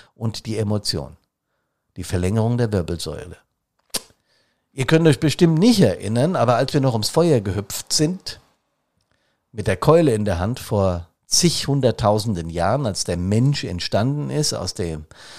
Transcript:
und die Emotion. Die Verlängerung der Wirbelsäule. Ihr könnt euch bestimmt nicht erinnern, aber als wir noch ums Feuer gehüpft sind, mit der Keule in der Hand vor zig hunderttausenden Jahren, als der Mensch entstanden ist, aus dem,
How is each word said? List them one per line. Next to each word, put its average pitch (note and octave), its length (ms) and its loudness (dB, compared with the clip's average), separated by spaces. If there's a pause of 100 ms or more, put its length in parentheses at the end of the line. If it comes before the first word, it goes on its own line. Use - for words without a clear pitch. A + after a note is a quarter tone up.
(140)
und A2+ 320 -6
die A2 100 -6
Emotion. G#2 640 -4 (800)
Die F2+ 60 -10
Verlängerung G#2+ 520 0
der A#2+ 160 -2
Wirbelsäule. E2+ 640 -6 (1400)
Ihr C3 140 -4
könnt D#3+ 220 4
euch D3 100 6
bestimmt E3 400 2
nicht G#3+ 220 6
erinnern, A#2 560 0
aber A#2+ 180 4
als C3 180 0
wir D3 80 2
noch C3 120 2
ums A2+ 160 -2
Feuer D#3+ 320 4
gehüpft G2+ 520 -6
sind, D#3+ 460 -2 (1120)
mit G#2+ 160 -10
der F#2+ 100 2
Keule D3+ 380 4
in G#2+ 100 -2
der F#2+ 140 0
Hand G#2 220 -4
vor F#2+ 480 -2 (180)
zig - 400 0
hunderttausenden G#2+ 840 0
Jahren, F#2+ 380 -2
als G2 160 -4
der - 140 -4
Mensch A2+ 480 0
entstanden A#2+ 680 -4
ist, D3+ 240 -2
aus - 200 -8
dem, D#2+ 320 -6 (320)